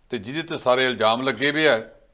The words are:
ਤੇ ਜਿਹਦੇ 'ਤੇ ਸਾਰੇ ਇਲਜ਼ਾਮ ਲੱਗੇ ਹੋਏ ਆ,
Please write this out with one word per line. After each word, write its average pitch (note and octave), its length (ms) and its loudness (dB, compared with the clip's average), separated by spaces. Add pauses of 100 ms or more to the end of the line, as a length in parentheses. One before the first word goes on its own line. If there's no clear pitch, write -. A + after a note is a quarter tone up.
(100)
ਤੇ B2 80 -6
ਜਿਹਦੇ B2+ 240 -8
'ਤੇ D#3 160 -8
ਸਾਰੇ B2+ 280 2
ਇਲਜ਼ਾਮ A#2 360 2
ਲੱਗੇ C3+ 280 -2
ਹੋਏ D3+ 180 2
ਆ, A2+ 220 0 (240)